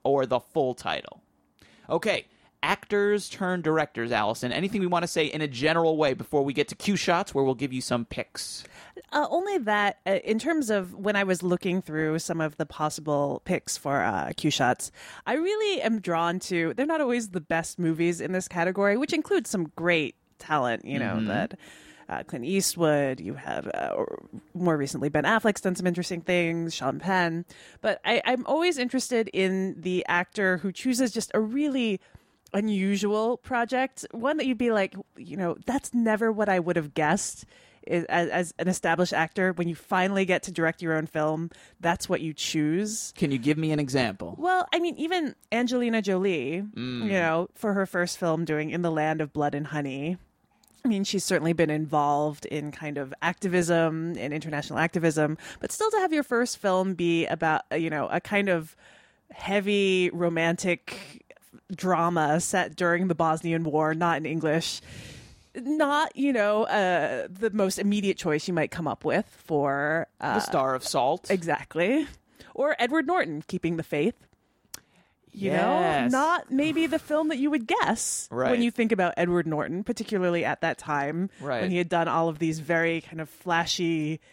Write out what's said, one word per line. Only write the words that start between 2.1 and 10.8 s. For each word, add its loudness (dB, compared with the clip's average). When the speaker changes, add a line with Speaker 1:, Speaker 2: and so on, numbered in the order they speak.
Speaker 1:
actors 0
turn -2
directors, 0
Allison. 0
Anything -2
we 2
want 2
to -2
say 0
in -4
a 0
general 2
way 4
before 0
we -2
get 2
to -14
Q 0
Shots, 0
where 2
we'll 2
give -4
you -4
some -2
picks? -10
Speaker 2:
Uh, 0
only 0
that, 2
uh, 2
in 0
terms 0
of 0